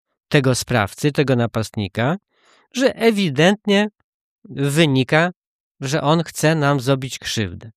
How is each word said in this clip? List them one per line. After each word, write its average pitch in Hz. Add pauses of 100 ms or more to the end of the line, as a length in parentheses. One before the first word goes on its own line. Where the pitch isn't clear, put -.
(280)
tego 131
sprawcy, 123
tego 135
napastnika, 113 (580)
że 254
ewidentnie 202 (560)
wynika, 143 (500)
że 139
on 156
chce 156
nam 143
zrobić 131
krzywdę. 95